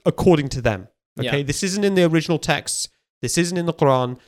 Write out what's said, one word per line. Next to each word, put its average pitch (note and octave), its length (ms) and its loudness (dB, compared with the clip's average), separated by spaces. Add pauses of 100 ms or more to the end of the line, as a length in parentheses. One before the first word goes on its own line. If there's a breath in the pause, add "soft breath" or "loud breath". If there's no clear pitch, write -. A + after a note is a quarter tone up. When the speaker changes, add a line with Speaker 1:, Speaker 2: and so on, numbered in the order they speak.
Speaker 1:
according D3+ 440 2
to B2+ 120 -8
them. G#2+ 260 -2 (320)
Speaker 2:
Yeah. B2 100 -4
Speaker 1:
Okay, C#3+ 140 -2
this C#3 200 -4
isn't G3 200 -2
in G3 120 2
the F3+ 80 4
original E3 360 2
texts. - 500 -4 (320)
This B2 160 -4
isn't F3 200 0
in E3+ 80 -2
the E3 80 -2
Quran. B2+ 540 0